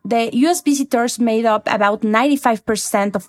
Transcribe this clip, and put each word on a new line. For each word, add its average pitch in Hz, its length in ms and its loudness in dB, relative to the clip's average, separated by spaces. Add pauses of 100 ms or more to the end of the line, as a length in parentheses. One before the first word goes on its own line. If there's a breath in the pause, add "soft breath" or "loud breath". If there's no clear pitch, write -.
The 226 280 0
U 262 140 2
S 349 140 0
visitors 269 580 0
made 226 240 0
up 214 260 2
about 208 360 0
ninety-five 233 600 2
percent 202 480 -2
of 196 160 -4